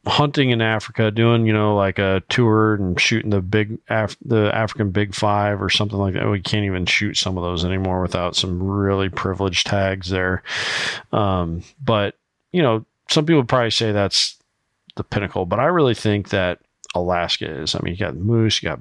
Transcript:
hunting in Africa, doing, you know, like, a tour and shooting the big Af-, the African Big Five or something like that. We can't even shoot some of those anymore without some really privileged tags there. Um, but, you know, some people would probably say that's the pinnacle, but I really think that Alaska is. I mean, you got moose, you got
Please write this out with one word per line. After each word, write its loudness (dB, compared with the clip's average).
hunting 2
in 2
Africa, 0
doing, 4
you 4
know, 2
like, 2
a 2
tour 4
and -2
shooting 0
the 2
big -2
Af-, -2
the 2
African -2
Big -2
Five 0
or -2
something 0
like 0
that. 0
We 0
can't -2
even -2
shoot -2
some -2
of -4
those -2
anymore -2
without -2
some -2
really 0
privileged -4
tags -2
there. -2
Um, 0
but, 0
you 2
know, 2
some 2
people 6
would -4
probably 2
say 0
that's 0
the -6
pinnacle, -4
but 0
I 2
really 4
think 0
that 0
Alaska 0
is. -4
I -2
mean, -4
you -8
got -4
moose, 2
you -2
got -6